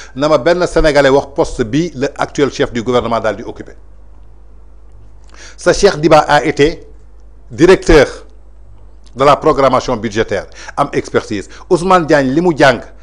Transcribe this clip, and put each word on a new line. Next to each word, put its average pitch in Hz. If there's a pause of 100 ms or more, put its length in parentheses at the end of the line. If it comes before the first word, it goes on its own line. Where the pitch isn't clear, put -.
(160)
na 143
ma 151
benn 165
Sénégalais 147
wax 139
poste 143
bi 147
le 131 (100)
actuel 135
chef 131
du 117
gouvernement 117
daal 104
di 120
occuper. - (1800)
Ce 175
Cheikh 175
Diba 156
a 147
été 151 (600)
directeur 156 (1080)
de 127
la 139
programmation 131
budgétaire, 104 (300)
am 147
expertise. 110 (200)
Ousmane 180
Diagne 139
li 156
mu 175
jàng 131 (220)